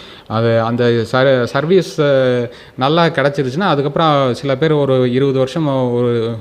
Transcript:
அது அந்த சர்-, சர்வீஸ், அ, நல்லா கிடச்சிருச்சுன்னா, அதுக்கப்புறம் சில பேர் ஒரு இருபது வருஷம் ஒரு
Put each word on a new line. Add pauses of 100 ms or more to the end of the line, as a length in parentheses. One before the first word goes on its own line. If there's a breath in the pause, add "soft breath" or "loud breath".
(260 loud breath)
அது
அந்த
சர்-,
சர்வீஸ்,
அ, (240 loud breath)
நல்லா
கிடச்சிருச்சுன்னா,
அதுக்கப்புறம்
சில
பேர்
ஒரு
இருபது
வருஷம்
ஒரு